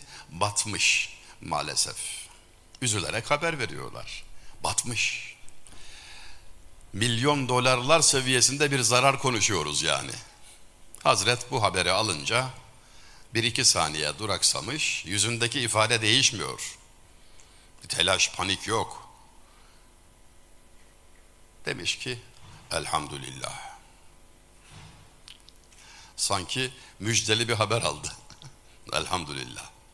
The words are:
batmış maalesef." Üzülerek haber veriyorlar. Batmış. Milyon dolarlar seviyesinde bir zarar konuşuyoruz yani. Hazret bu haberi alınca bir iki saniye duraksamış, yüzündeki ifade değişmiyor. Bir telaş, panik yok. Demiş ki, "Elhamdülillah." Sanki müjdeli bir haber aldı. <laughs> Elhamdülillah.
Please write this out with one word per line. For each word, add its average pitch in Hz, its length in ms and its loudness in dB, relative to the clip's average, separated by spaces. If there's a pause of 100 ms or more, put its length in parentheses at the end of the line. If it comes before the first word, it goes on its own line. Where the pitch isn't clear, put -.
(300)
batmış - 880 0 (240)
maalesef." - 840 -4 (540)
Üzülerek 104 500 -2
haber 160 280 0
veriyorlar. 69 640 -6 (400)
Batmış. - 760 -2 (1600)
Milyon 123 560 2
dolarlar 127 520 6
seviyesinde 135 720 4
bir 139 80 2
zarar 127 400 6
konuşuyoruz 95 640 2
yani. 69 280 0 (920)
Hazret 120 480 2
bu 127 120 0
haberi 90 280 2
alınca 104 580 0 (840)
bir 110 100 2
iki 120 220 2
saniye 76 540 2
duraksamış, 104 840 -2
yüzündeki 113 540 0
ifade 110 420 4
değişmiyor. 107 760 2 (1080)
Bir - 40 -18
telaş, 90 440 2
panik 95 360 -2
yok. - 420 -4 (2500)
Demiş 120 340 -4
ki, 123 200 -8 (520)
"Elhamdülillah." 69 1040 -6 (2500)
Sanki 113 560 -2 (280)
müjdeli 110 480 2
bir 120 60 2
haber 107 280 2
aldı. 76 300 -2 (400)
<laughs> - 420 -16
Elhamdülillah. 71 760 -4 (240)